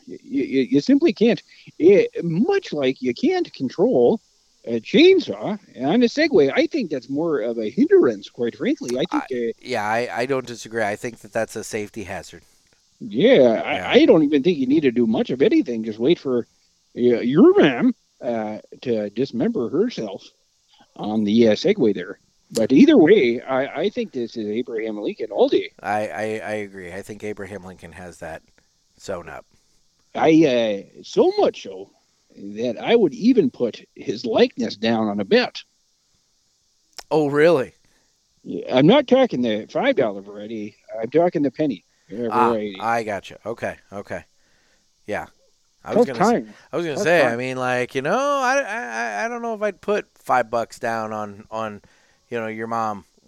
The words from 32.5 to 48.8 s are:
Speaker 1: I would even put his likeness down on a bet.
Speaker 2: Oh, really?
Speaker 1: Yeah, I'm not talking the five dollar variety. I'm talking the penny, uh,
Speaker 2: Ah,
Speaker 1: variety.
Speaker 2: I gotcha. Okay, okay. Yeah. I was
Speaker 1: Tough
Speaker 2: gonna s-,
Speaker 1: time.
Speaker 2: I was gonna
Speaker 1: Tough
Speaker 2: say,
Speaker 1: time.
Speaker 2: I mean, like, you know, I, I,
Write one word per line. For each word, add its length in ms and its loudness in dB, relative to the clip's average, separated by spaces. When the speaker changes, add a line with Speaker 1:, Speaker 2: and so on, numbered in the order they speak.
Speaker 1:
I 160 0
would 160 2
even 380 2
put 340 -6
his 300 -10
likeness 520 0
down 320 -2
on 120 -4
a 40 -4
bet. 360 0
Speaker 2:
Oh, 180 2
really? 440 2
Speaker 1:
Yeah, 340 -8
I'm 100 6
not 200 6
talking 360 2
the 280 -2
five 260 0
dollar 260 -2
variety. 540 -12
I'm 100 -6
talking 320 2
the 80 0
penny, 340 -4
uh, 180 -8
Speaker 2:
Ah, 200 2
Speaker 1:
variety. 300 -6
Speaker 2:
I 220 -2
gotcha. 420 -10
Okay, 320 -8
okay. 320 -12
Yeah. 200 -8
I 100 -6
was 120 2
Speaker 1:
Tough 120 -6
Speaker 2:
gonna 100 2
s-, 40 2
Speaker 1:
time. 100 -20
Speaker 2:
I 40 -6
was 100 -4
gonna 100 -6
Speaker 1:
Tough 80 -4
Speaker 2:
say, 180 4
Speaker 1:
time. 100 2
Speaker 2:
I 40 -4
mean, 200 -6
like, 380 -2
you 80 -4
know, 160 -2
I, 420 0
I, 220 -6